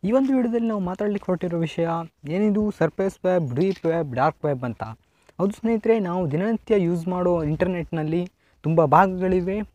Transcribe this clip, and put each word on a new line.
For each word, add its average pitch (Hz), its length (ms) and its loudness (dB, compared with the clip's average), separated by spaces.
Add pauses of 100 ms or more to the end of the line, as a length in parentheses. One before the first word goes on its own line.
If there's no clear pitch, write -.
ಈ 190 80 0
ಒಂದು 269 220 2
ವಿಡಿಯೋದಲ್ಲಿ 233 340 0
ನಾವು 214 120 -2
ಮಾತಾಡ್ಲಿಕ್ಕೆ 202 460 -4
ಹೊರಟಿರೋ 170 340 -2
ವಿಷಯ 165 280 -2 (420)
ಏನಿದು 208 420 0
ಸರ್ಫೇಸ್ 185 520 -2
ವೆಬ್, 170 320 0
ಡೀಪ್ 185 300 0
ವೆಬ್, 160 280 -2
ಡಾರ್ಕ್ 143 320 0
ವೆಬ್ 139 180 -2
ಅಂತ. 117 200 -8 (560)
ಹೌದು 196 120 2
ಸ್ನೇಹಿತರೆ, 226 480 0
ನಾವು 180 320 -2
ದಿನನಿತ್ಯ 202 520 0
ಯೂಸ್ 170 240 0
ಮಾಡೋ 180 360 0
ಇಂಟರ್ನೆಟ್‌ನಲ್ಲಿ 165 800 -2 (400)
ತುಂಬ 160 220 4
ಭಾಗಗಳಿವೆ. 185 720 2 (180)